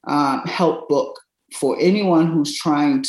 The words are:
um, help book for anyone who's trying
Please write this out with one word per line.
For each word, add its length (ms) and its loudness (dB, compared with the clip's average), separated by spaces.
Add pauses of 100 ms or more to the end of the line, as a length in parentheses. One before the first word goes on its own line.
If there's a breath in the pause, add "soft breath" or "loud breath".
um, 400 0
help 420 -2
book 300 -2 (360)
for 260 -2
anyone 520 2
who's 240 -2
trying 520 0